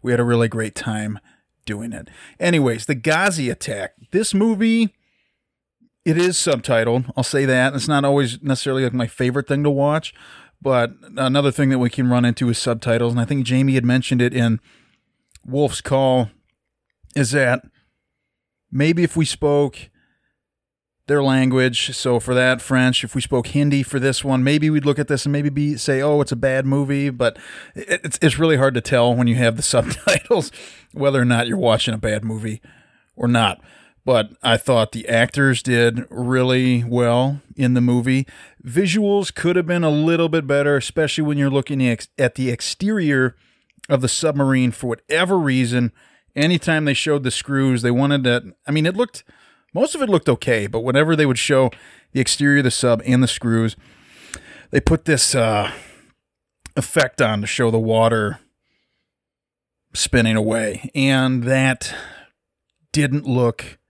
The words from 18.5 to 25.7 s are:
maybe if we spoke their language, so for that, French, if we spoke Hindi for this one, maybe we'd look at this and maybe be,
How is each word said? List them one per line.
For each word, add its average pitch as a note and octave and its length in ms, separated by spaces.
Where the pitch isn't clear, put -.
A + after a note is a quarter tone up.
maybe D#3+ 320
if - 120
we D#3+ 80
spoke C#3+ 680
their C#3+ 160
language, C3 720
so B2 240
for B2 140
that, B2+ 260
French, B2+ 440
if - 100
we B2+ 60
spoke B2 280
Hindi C#3+ 360
for C#3 160
this C3 240
one, C3 200
maybe D3+ 240
we'd D3+ 160
look C#3+ 140
at C#3+ 100
this C#3+ 160
and C#3+ 80
maybe D3 160
be, D3 280